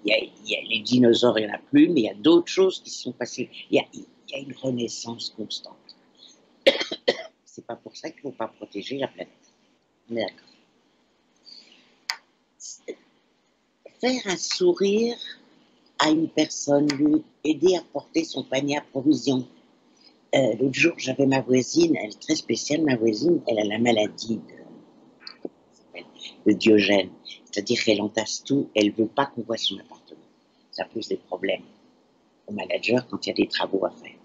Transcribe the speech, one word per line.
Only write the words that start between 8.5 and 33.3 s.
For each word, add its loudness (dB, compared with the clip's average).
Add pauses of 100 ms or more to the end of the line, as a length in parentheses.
la -4
planète. -14 (800)
On -6
est -4
d'accord. -8 (3500)
Faire -2
un -2
sourire 0 (840)
à 2
une 2
personne, 0
lui 2 (220)
aider 2
à -4 (100)
porter -4
son -10
panier -2
à -4
provisions. 0 (880)
Euh, 4
l'autre 0
jour, 2
j'avais 0
ma 4
voisine, 4
elle -8
est -18
très -2
spéciale, -2
ma 2
voisine, 2
elle 0
a 0
la -2
maladie 0
de, -10 (1000)
comment -14 (180)
ça -20
s'appelle, -20 (420)
de 6
Diogène. 4 (400)
C'est-à-dire -2
qu'elle 2
entasse -4
tout, -2
elle 4
veut 0
pas -2
qu'on -12
voit -6
son -4
appartement. -20 (520)
Ça -8
pose -10
des -4
problèmes -6 (880)
au -12
manager -2
quand -10
il -4